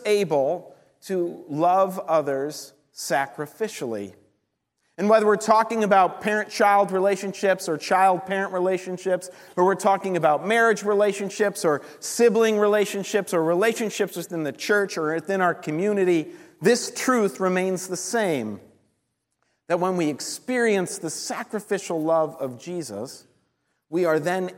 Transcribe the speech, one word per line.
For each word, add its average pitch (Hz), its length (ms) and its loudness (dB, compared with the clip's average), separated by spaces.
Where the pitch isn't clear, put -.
able 165 680 0
to 180 460 -4
love 180 520 0
others 147 720 -2
sacrificially. 139 1200 -6
And 196 120 0
whether 220 180 6
we're 208 100 4
talking 220 480 2
about 185 360 4
parent-child 202 680 2
relationships 190 760 0
or 160 80 0
child-parent 190 760 2
relationships, 180 800 -2
or 180 80 4
we're 190 120 4
talking 196 400 0
about 156 300 2
marriage 226 360 4
relationships 202 800 0
or 147 180 2
sibling 226 580 2
relationships 208 760 0
or 165 120 2
relationships 208 720 0
within 170 260 -6
the 143 100 -4
church 202 460 -2
or 156 160 -2
within 190 260 -2
our 175 140 2
community, 175 720 0
this 233 340 2
truth 226 440 0
remains 185 480 -2
the 185 100 -6
same, 147 640 -4
that 175 100 0
when 185 180 0
we 170 120 0
experience 208 880 -2
the 160 120 -8
sacrificial 196 920 -6
love 160 380 0
of 127 200 -8
Jesus, 135 680 -10
we 175 160 4
are 160 120 4
then 180 400 -2